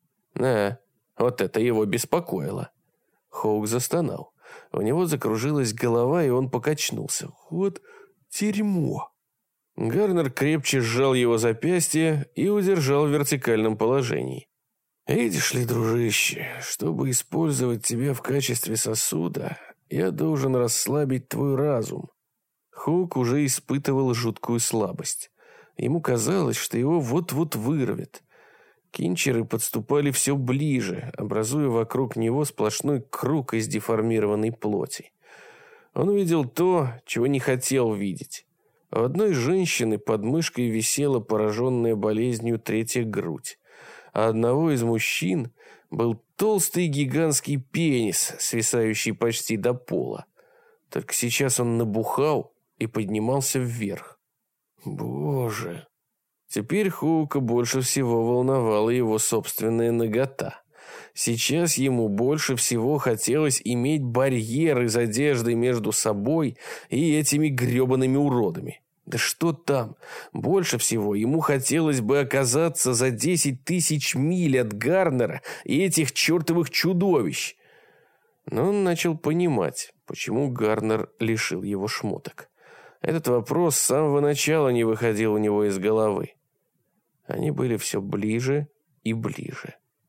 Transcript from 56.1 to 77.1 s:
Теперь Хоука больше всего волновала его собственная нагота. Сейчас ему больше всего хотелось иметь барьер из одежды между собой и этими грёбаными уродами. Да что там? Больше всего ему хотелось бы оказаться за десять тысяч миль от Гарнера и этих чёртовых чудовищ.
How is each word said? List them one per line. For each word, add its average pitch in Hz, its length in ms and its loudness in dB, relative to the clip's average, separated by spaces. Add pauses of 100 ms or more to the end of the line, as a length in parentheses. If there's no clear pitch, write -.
Теперь 180 400 -2
Хоука 156 500 0
больше 120 420 0
всего 120 440 2
волновала 120 640 2
его 117 280 2
собственная 113 720 0
нагота. 117 720 -2 (520)
Сейчас 143 640 0
ему 123 320 2
больше 131 460 0
всего 123 420 0
хотелось 127 680 0
иметь 135 400 0
барьер 127 800 2
из 113 140 0
одежды 120 580 2
между 117 360 0
собой 117 680 0 (320)
и 151 260 2
этими 151 320 2
грёбаными 127 720 2
уродами. 117 640 0 (240)
Да - 120 -4
что - 360 0
там? 131 420 -2 (360)
Больше 160 460 0
всего 104 380 0
ему 123 240 2
хотелось 143 640 2
бы 131 180 2
оказаться 135 760 2
за 127 160 2
десять 135 540 0
тысяч 156 520 0
миль 151 440 2
от 110 140 -2
Гарнера 131 680 2 (220)
и 147 180 0
этих 160 300 2
чёртовых 165 580 2
чудовищ. 170 840 2 (920)